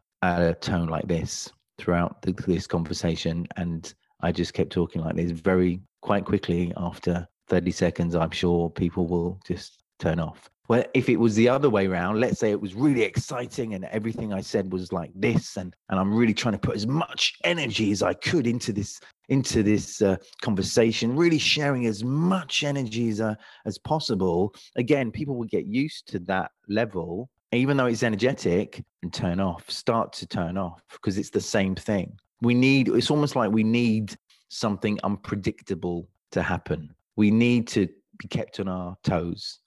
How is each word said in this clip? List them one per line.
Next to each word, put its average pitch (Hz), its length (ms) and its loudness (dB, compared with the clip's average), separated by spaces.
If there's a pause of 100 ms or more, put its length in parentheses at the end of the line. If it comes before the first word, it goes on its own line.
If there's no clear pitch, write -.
(200)
at 87 220 2
a 82 100 4
tone 85 360 -2
like 80 200 -4
this, - 420 -4 (280)
throughout 85 440 0
the, 95 100 -2 (140)
this 87 200 0
conversation, 85 800 -2 (100)
and 85 380 -6 (260)
I 85 120 0
just 85 200 -2
kept - 180 0
talking 85 320 -2
like 80 140 -2
this. 85 140 0
Very, 92 500 2 (220)
quite 101 220 0
quickly, 87 520 0
after 87 500 -4 (200)
thirty 90 240 2
seconds, 87 440 0
I'm 82 160 2
sure 85 380 0
people 87 380 -2
will 87 400 -2
just - 360 -8 (160)
turn 82 220 0
off. - 300 -8 (180)
Well, 120 240 4
if 131 160 2
it 127 80 4
was 113 180 4
the 113 140 6
other 135 220 4
way 98 160 4
around, 92 340 0
let's 117 180 0
say 110 120 2
it 104 100 0
was 95 140 -8
really 131 260 2
exciting 120 720 -4
and 95 140 -8
everything 110 480 -4
I 95 80 -4
said 95 280 -2
was 92 220 -4
like 85 220 -4
this, 107 420 0
and, 90 180 -8 (140)
and 95 100 0
I'm 98 140 2
really 110 220 4
trying 113 180 0
to 98 60 -2
put - 180 -2
as 104 100 -4
much - 560 -2
energy 127 480 0
as 101 120 0
I 92 100 2
could 147 340 0
into 120 280 -2
this, - 260 -6 (300)
into 127 320 2
this, 101 400 2
uh, 98 140 6 (260)
conversation, 113 720 2
really 165 220 4
sharing 143 480 0
as 107 180 -2
much 165 600 0
energy 120 440 -2
as, 104 100 -2
uh, 107 160 0 (300)
as 107 140 -4
possible. 98 760 0 (220)
Again, 127 340 0
people 143 260 -6
will 117 100 -6
get 98 180 -2
used 131 440 -4
to 101 120 -8
that 92 300 -4 (180)
level, 101 640 -4 (200)
even 135 280 2
though 127 80 4
it's 117 160 0
energetic, 107 800 0 (180)
and 87 80 -8
turn 90 300 -2
off, 90 300 -4
start - 420 -2
to - 140 -12
turn 90 320 -4
off, 87 240 -8 (180)
'cause 95 160 -2
it's - 140 -4
the 101 100 0
same 95 360 0
thing. 98 360 -4 (300)
We 120 100 4
need, 131 360 4
it's 117 220 2
almost 147 260 2
like 110 140 2
we 110 140 2
need 110 500 2 (360)
something 104 520 -2
unpredictable 95 1080 -4 (220)
to 90 100 0
happen. 82 520 -4 (220)
We 107 140 6
need 117 380 4
to 95 200 2 (300)
be - 100 -16
kept - 320 -6
on 95 80 -4
our 92 340 -6
toes, - 640 -2